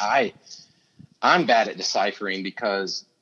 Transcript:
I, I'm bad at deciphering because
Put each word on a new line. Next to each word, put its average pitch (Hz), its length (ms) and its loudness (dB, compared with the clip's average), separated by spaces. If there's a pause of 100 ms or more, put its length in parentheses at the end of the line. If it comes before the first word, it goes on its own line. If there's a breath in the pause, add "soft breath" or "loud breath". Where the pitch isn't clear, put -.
I, 113 300 0 (880 loud breath)
I'm 156 260 4
bad 113 220 4
at - 80 -8
deciphering 98 640 -2
because 98 640 -4 (180)